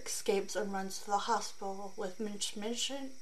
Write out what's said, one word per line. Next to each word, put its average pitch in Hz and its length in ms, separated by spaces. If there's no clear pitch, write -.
escapes - 520
and 202 160
runs 190 260
to - 80
the 202 120
hospital 202 800
with 185 240
Mitch 208 360
Minchin 240 540